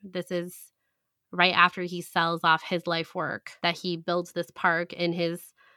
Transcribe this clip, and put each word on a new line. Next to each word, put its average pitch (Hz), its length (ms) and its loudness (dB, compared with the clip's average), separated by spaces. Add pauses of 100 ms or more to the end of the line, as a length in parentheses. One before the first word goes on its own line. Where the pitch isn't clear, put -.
this 180 260 -8
is 175 240 -6 (760)
right 180 240 4
after 180 280 4
he 175 180 -4
sells 170 420 0
off 160 180 6
his 175 260 -4
life 165 280 -2
work 175 360 -6 (120)
that 170 140 0
he 180 180 -4
builds 175 380 -2
this 170 200 -6
park 175 380 0
in 170 220 0
his, 170 400 -4 (240)